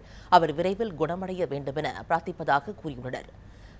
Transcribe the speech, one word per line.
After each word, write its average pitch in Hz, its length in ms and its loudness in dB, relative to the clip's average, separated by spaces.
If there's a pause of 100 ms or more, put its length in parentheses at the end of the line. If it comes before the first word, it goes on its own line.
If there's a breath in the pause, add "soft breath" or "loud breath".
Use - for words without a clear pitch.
(300 loud breath)
அவர் 165 240 8
விரைவில் 190 400 0
குணமடைய 180 540 -2
வேண்டுமென 139 640 -4
பிரார்த்திப்பதாக 165 640 0 (100)
கூறியுள்ளனர். 127 460 -8 (500 loud breath)